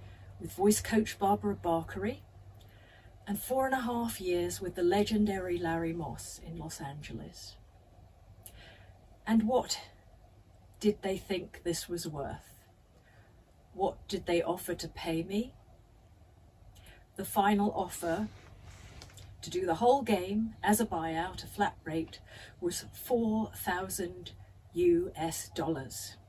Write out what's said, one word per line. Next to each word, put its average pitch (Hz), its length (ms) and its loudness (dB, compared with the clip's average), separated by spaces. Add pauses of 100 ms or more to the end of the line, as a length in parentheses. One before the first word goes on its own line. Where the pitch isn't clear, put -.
(400)
with 170 120 -10
voice 208 280 4
coach - 380 2
Barbara 202 380 2
Barkery, 185 680 -2 (1040)
and 202 140 -4
four 262 260 2
and 262 80 0
a 254 60 4
half 233 400 -2
years 175 400 0
with 180 160 -8
the 180 80 0
legendary 196 760 2
Larry 165 340 -2
Moss 151 540 -8
in 165 120 -10
Los 156 220 -10
Angeles. - 760 -12 (1700)
And 220 220 6
what - 320 2 (1000)
did 208 240 4
they 190 140 0
think - 480 -6
this 170 240 -2
was 170 180 -4
worth? - 640 -10 (1040)
What - 340 -2
did 180 200 -6
they 170 160 4
offer 175 340 -2
to 165 100 -8
pay 165 380 -4
me? 214 300 -2 (1600)
The 196 80 -6
final 202 500 4
offer 180 540 -2 (1120)
to 160 80 -10
do 180 160 -2
the 165 80 4
whole 247 260 8
game 214 640 0
as 214 180 6
a 220 60 2
buyout, 165 580 -2
a - 20 -14
flat 196 380 -2
rate, 160 340 -4 (440)
was 175 320 -2
four 220 600 0
thousand 180 800 -6 (400)
U 175 420 4
S 160 400 -4
dollars. 135 640 -4 (120)